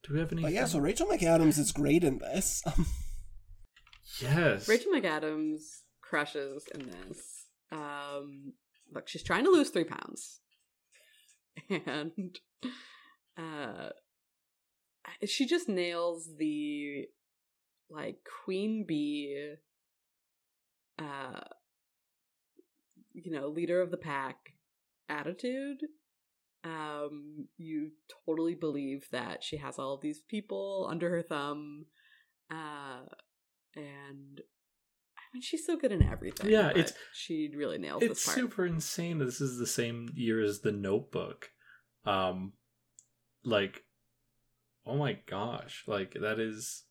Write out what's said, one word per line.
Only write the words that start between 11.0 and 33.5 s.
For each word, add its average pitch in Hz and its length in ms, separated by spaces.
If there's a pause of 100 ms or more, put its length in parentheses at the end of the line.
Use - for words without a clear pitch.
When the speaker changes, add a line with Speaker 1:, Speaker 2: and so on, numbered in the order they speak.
Speaker 3:
<laughs> - 20
And, 165 720 (960)
uh, 151 540 (1400)
she 254 220
just 339 200
nails 170 720
the, 147 680 (840)
like, 151 280 (280)
queen 208 420
bee, 147 680 (1400)
uh, 139 400 (1700)
you 170 180
know, 143 160
leader 170 340
of 180 80
the 180 80
pack 139 560 (560)
attitude. 254 680 (840)
Um, 151 840 (100)
you 156 340 (360)
totally 165 260
believe 139 580
that 120 320
she - 140
has 135 220
all 135 180
these 151 220 (100)
people 196 640
under 170 180
her 170 140
thumb. 147 640 (640)
Uh, 143 540 (720)